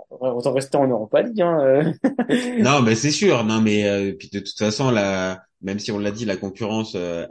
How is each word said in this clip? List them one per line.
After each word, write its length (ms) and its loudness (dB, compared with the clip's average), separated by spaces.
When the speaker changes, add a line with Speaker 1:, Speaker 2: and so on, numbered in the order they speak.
Speaker 1:
autant 420 -4
rester 240 -2
en 100 4
Europa 360 0
League, 180 -2
hein, 200 2
euh. 300 4
<laughs> 580 0
Speaker 2:
Non, 220 4
mais 100 4
c'est 160 0
sûr. 340 2
Non, 160 2
mais, 300 4
euh, 240 0
puis 160 -16
de 100 -6
toute 180 -12
façon, 340 0
la, 500 0
même 180 -6
si 120 -8
on 60 -4
l'a 140 -2
dit, 140 -8
la 120 -2
concurrence, 580 -4
euh, 360 -4